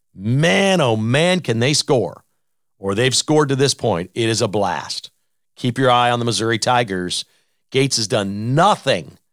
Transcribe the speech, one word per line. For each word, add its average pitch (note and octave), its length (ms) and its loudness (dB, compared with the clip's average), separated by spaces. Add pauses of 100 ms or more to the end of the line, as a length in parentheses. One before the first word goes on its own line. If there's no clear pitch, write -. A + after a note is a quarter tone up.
(140)
Man, E3+ 680 2
oh A#2 160 2
man, D3 420 2
can A#2 200 -2
they C3+ 140 0
score. B2 500 -2 (540)
Or G2 180 -4
they've A#2+ 200 0
scored D3+ 340 2
to C#3 60 0
this C3+ 180 2
point. F#2 400 -2
It A2+ 160 -2
is A2 120 -2
a A2+ 60 0
blast. F#2 640 -4 (480)
Keep B2 180 -4
your C3 140 2
eye B2 180 4
on A#2+ 100 0
the A#2 60 -4
Missouri A2+ 320 -2
Tigers. G2 680 -2 (440)
Gates C3+ 280 0
has A2+ 100 -4
done G#2 480 -2
nothing D3+ 640 0 (160)